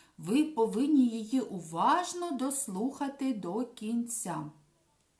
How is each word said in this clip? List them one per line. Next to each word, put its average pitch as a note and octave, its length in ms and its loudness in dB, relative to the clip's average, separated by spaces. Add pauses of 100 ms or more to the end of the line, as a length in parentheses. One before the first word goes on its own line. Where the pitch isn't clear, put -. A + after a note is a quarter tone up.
(180)
ви G3+ 260 2
повинні B3 640 4
її A3+ 340 0
уважно B3+ 880 0
дослухати C4+ 1000 -2
до G3+ 320 -4
кінця. A3 800 -4 (760)